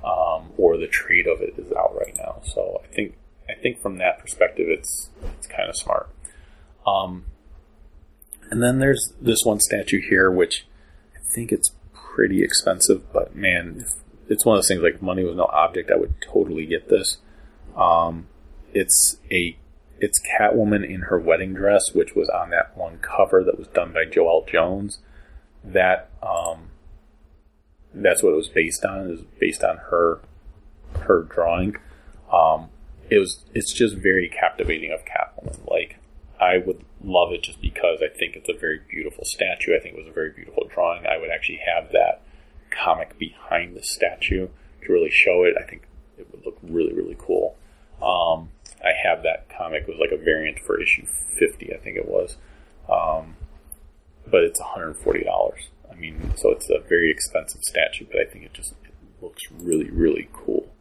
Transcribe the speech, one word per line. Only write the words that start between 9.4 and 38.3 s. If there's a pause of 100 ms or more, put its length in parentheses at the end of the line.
one
statue
here,
which (480)
I (140)
think
it's (200)
pretty
expensive,
but
man,
if (380)
it's
one
of
those
things,
like,
money
was
no
object,
I
would
totally
get
this. (580)
Um, (460)
it's (140)
a, (440)
it's (180)
Catwoman
in
her
wedding
dress,
which
was
on
that
one
cover
that
was
done
by
Joelle
Jones. (680)
That, (120)
um, (1200)
that's
what
it
was
based
on.
It
was (180)
based
on (120)
her, (800)
her
drawing. (540)
Um, (400)
it
was, (100)
it's
just
very
captivating
of
Catwoman.
Like, (420)
I
would (180)
love
it
just
because
I
think